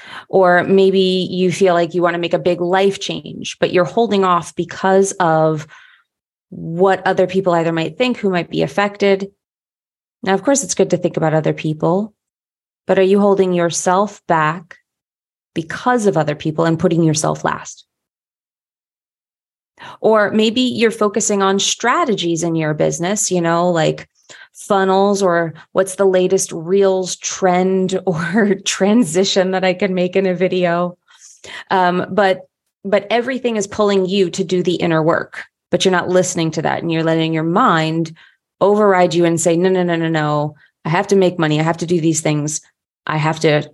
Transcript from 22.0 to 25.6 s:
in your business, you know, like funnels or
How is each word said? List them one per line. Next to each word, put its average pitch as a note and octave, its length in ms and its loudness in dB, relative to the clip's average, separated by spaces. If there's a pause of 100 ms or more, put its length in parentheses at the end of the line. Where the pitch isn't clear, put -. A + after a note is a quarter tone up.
in E3 140 -2
your D#3 180 -2
business, D#3+ 560 -2
you F3+ 100 0
know, E3+ 300 0
like D#3 380 -2 (440)
funnels G3 720 2
or E3+ 320 0 (160)